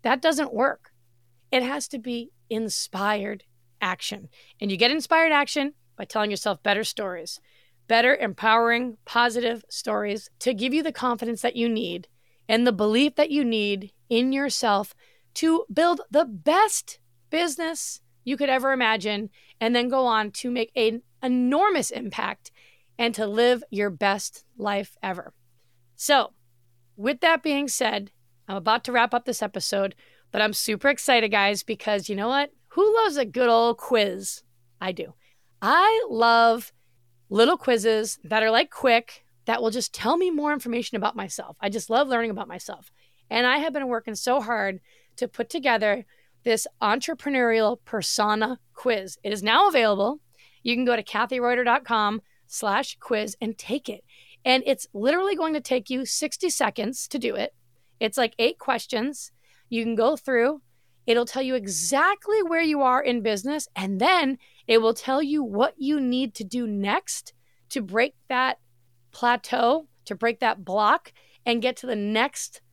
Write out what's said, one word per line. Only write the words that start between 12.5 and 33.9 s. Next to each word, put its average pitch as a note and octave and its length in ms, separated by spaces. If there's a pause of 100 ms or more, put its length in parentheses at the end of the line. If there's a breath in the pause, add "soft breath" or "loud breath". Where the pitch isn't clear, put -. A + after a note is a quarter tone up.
the A#3+ 80
belief G#3+ 420
that D4+ 140
you C#4+ 160
need G#3 480 (160)
in B3 240
yourself A3+ 600 (420 soft breath)
to D#4+ 360
build E4+ 380
the D4+ 160
best D4 720 (300)
business E4 720 (220)
you C4+ 120
could C#4 140
ever C4 240
imagine, G#3+ 560 (300 soft breath)
and A#3 160
then A#3+ 120
go B3+ 180
on G#3+ 260
to B3 200
make A#3 240
an A#3 260 (220)
enormous C4+ 680
impact - 600 (460 soft breath)
and A#3 180
to A3 100
live A#3 440
your G3+ 200
best G3 540 (140)
life G3+ 440
ever. F#3 320 (640)
So, C#4 380 (640)
with A#3+ 260
that E4 200
being C#4+ 260
said, G#3+ 440 (360)
I'm G3 100
about G#3 280
to B3 60
wrap A#3+ 220
up A#3+ 120
this - 160
episode, G3 540 (360 soft breath)
but G#3 100
I'm G#3+ 120
super G#3+ 360
excited, A#3+ 400
guys, G3+ 340
because G#3 460
you G3+ 60
know G3+ 120
what? C#4+ 240 (180)
Who G#4+ 320
loves E4+ 160
a B3+ 80
good A#3 240
old A#3 280
quiz? G3 640 (360)